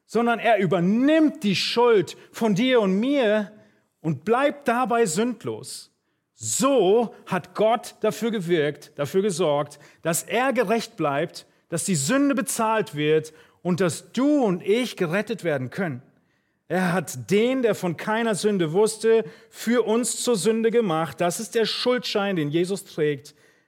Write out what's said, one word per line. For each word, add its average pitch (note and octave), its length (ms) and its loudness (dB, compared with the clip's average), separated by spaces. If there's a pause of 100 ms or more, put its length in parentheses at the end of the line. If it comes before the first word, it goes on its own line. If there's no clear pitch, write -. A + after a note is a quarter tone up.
sondern A#3 320 0
er G#3 220 2
übernimmt A3 840 2
die G3+ 120 0
Schuld A#3 600 2 (160)
von A3 220 0
dir B3 280 4
und F#3+ 180 2
mir A3 520 0 (480)
und D#3 240 -4
bleibt C#4 440 0
dabei A#3 400 2
sündlos. E3+ 840 -6 (440)
So A3+ 800 2 (100)
hat - 300 -6
Gott A3 460 0
dafür G#3+ 280 -2
gewirkt, E3 640 -2
dafür F3+ 300 -2
gesorgt, D3+ 560 -2 (240)
dass E3+ 180 -2
er B3 320 -2
gerecht A3 420 -2
bleibt, D3+ 520 -4 (220)
dass E3 160 -6
die F#3+ 100 0
Sünde C4 400 0
bezahlt A3 580 -2
wird D3+ 400 0 (300)
und F3 180 0
dass - 300 -2
du C#4+ 320 2
und F3+ 180 0
ich A3 360 0
gerettet F#3+ 460 -4
werden C#3 280 -2
können. D#3 320 -6 (640)
Er F3 260 0
hat C#3+ 380 -6
den, B3 320 2
der G#3+ 100 2
von F3 240 -4
keiner A3 380 -2
Sünde F3+ 360 0
wusste, A3 540 2 (240)
für A3+ 380 0
uns A3+ 340 -2
zur A#3+ 140 2
Sünde A3 340 0
gemacht. E3+ 520 0
Das F3 180 0
ist A3+ 160 -10
der A3 100 2
Schuldschein, G#3 680 -2
den D3 160 -2
Jesus F3+ 340 -2
trägt, D3 480 -4 (340)